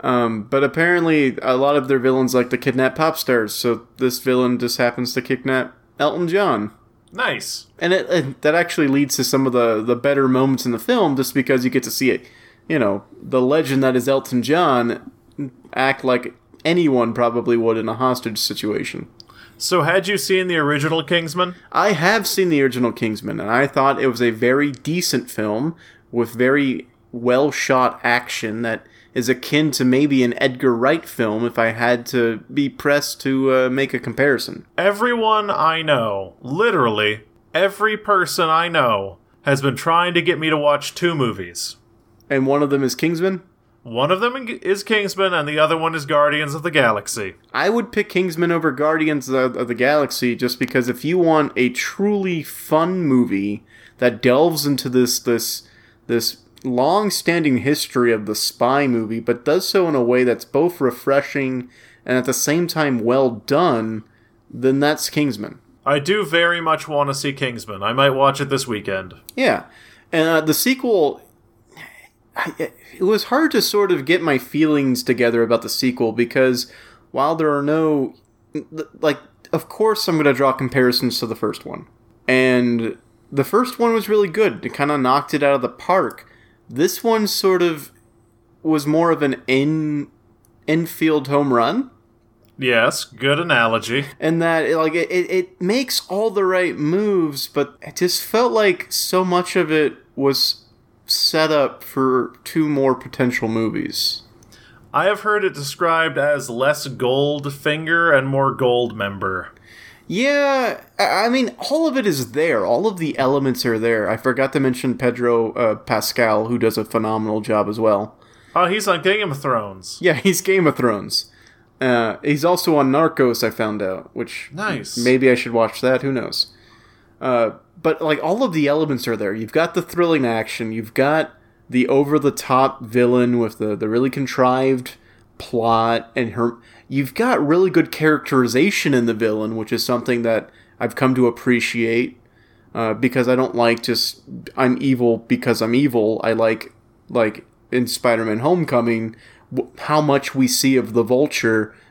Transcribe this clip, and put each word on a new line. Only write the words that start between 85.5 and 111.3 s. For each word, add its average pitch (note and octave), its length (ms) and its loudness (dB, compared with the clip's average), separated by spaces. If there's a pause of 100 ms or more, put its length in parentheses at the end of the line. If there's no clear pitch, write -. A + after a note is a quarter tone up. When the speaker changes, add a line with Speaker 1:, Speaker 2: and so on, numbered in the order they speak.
Speaker 1:
of C3+ 80 0
the B2 80 -2
park. - 600 -2 (400)
This D#3 340 0
one A3 240 2
sort F#3+ 340 0
of D#3+ 300 -2 (680)
was D#3 240 0
more D#3+ 260 4
of D#3 100 0
an C#3 260 0
in-, D3 640 0 (560)
infield D#3 640 0
home C#3+ 240 2
run. D3 380 0 (680)
Speaker 2:
Yes, B2 460 2
good C#3 340 0
analogy. A#2 680 0 (140)
Speaker 1:
And E3 220 0
that, E3 300 0
like, D#3+ 240 0
it, E3+ 160 -2
it, F3+ 180 -2
it F3+ 320 -4
makes A#3 460 -2
all G#3 240 -2
the G3 120 0
right F#3 320 0
moves, E3 720 0
but C#3+ 340 -2
it - 140 -16
just F3+ 280 -2
felt A#3+ 280 0
like G#3 400 0
so - 320 -2
much F3+ 320 0
of E3 160 0
it D3+ 240 2 (200)
was - 500 -2 (400)
set - 460 0
up C#3+ 320 0
for C3 500 0 (100)
two D#3 240 0
more C3+ 260 2
potential B2 540 -2
movies. A2+ 760 -2 (680)
Speaker 2:
I D#3 120 2
have G3 160 0
heard G#3 240 0
it F3 80 -2
described D#3 640 -2
as C#3+ 320 0
less C3+ 360 0
Goldfinger C#3+ 1300 0
and C3+ 100 0
more C3+ 260 2
Goldmember. G2+ 960 -2 (600)
Speaker 1:
Yeah, C4+ 720 0 (160)
I, G3+ 280 2
I A#3 40 0
mean, B3 260 0 (140)